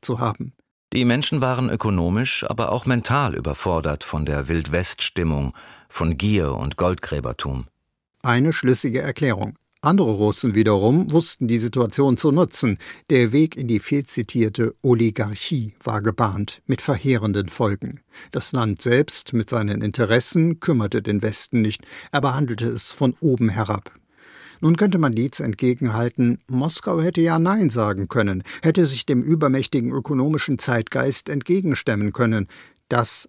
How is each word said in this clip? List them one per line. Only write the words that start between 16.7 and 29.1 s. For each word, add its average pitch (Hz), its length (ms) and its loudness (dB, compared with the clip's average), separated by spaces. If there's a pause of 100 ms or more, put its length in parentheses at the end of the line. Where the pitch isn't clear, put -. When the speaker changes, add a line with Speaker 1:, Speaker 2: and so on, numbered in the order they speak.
Speaker 1:
verheerenden 104 640 0
Folgen. 117 520 -4 (320)
Das - 180 -4
Land 110 320 0
selbst 127 520 0
mit 113 140 0
seinen 104 320 -2
Interessen 123 800 2
kümmerte 113 420 0
den 104 220 -2
Westen 110 400 -2
nicht, 107 240 -2 (240)
er 143 100 0
behandelte 123 460 -2
es 117 240 -4
von 127 300 0
oben 120 300 2
herab. 101 420 -4 (680)
Nun 165 160 4
könnte 190 220 2
man 139 160 2
Dietz 120 240 -2
entgegenhalten, 120 1080 0
Moskau 160 520 -2
hätte 170 200 0
ja 165 180 2
Nein 180 320 2
sagen 104 380 -2
können, 98 340 0 (200)
hätte 160 220 4
sich 135 220 -4
dem 127 160 2